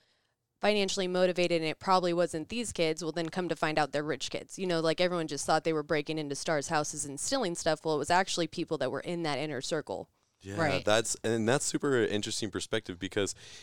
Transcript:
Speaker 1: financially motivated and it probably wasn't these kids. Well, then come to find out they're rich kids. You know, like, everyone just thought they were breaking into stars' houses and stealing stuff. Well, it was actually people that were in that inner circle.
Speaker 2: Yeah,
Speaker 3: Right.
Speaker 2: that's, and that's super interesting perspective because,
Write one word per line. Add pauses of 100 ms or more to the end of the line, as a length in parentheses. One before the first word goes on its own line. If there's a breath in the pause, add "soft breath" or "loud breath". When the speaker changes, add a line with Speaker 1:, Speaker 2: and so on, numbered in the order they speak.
(600)
Speaker 1:
financially
motivated
and
it
probably
wasn't
these
kids.
Well,
then
come
to
find
out
they're
rich
kids.
You
know,
like,
everyone
just
thought
they
were
breaking
into
stars'
houses
and
stealing
stuff.
Well,
it
was
actually
people
that
were
in
that
inner
circle. (320)
Speaker 2:
Yeah,
Speaker 3:
Right.
Speaker 2:
that's,
and
that's
super
interesting
perspective
because, (280 loud breath)